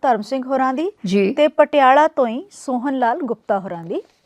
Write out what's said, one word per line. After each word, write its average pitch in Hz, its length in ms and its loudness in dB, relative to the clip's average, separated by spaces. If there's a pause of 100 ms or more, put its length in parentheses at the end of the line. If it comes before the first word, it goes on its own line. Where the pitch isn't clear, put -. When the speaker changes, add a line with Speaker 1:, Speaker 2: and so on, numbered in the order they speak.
Speaker 1:
ਧਰਮ 233 200 2
ਸਿੰਘ 262 260 -6
ਹੋਰਾਂ 262 260 0
ਦੀ 320 180 -4 (140)
Speaker 2:
ਜੀ। 196 280 2
Speaker 1:
ਤੇ 302 140 4
ਪਟਿਆਲਾ 294 600 4
ਤੋਂ 285 200 -2
ਹੀ 254 240 -8
ਸੋਹਨ 262 480 -6
ਲਾਲ 247 200 -2
ਗੁਪਤਾ 233 400 -4
ਹੋਰਾਂ 175 240 -10
ਦੀ। 233 180 -8 (240)